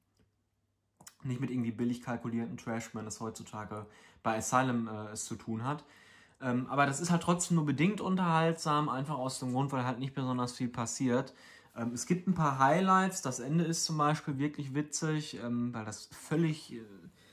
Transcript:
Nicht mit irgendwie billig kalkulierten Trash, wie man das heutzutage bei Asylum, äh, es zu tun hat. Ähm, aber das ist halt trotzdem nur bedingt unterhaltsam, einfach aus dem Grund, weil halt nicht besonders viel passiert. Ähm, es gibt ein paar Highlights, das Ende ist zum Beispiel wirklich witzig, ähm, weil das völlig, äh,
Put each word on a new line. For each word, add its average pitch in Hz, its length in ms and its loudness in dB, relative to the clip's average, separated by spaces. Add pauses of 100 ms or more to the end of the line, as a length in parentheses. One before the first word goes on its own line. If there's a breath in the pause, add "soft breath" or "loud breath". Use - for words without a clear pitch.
(1200)
Nicht 127 160 -2
mit 123 100 -2
irgendwie 120 200 0
billig 120 320 0
kalkulierten 117 540 -4
Trash, 113 360 -6
wie - 40 -8
man 107 80 -6
das 104 160 -10
heutzutage 107 640 -8 (380 loud breath)
bei 113 140 2
Asylum, 120 500 2
äh, 107 220 -8
es 110 160 -8
zu 113 100 -8
tun 110 260 -6
hat. 147 220 -4 (560 loud breath)
Ähm, 127 280 0
aber 139 180 6
das 135 120 0
ist 175 140 2
halt 170 100 4
trotzdem 175 340 2
nur 151 100 4
bedingt 151 340 2
unterhaltsam, 165 880 2
einfach 139 300 -2
aus 127 200 -2
dem 127 140 -2
Grund, 135 180 2
weil 131 140 0
halt 123 160 -2
nicht 135 140 -6
besonders 123 380 -2
viel 123 160 -2
passiert. 123 640 0 (440 loud breath)
Ähm, 117 160 -4
es 120 140 -6
gibt 175 200 0
ein 185 80 4
paar 147 240 2
Highlights, 185 640 6
das 127 160 -2
Ende 151 260 2
ist 165 200 0
zum 160 120 0
Beispiel 147 420 2
wirklich 143 360 -2
witzig, 151 640 -2
ähm, 120 340 -2
weil 113 120 -6
das 104 260 -10
völlig, 156 600 -2
äh, 113 100 -10 (500 soft breath)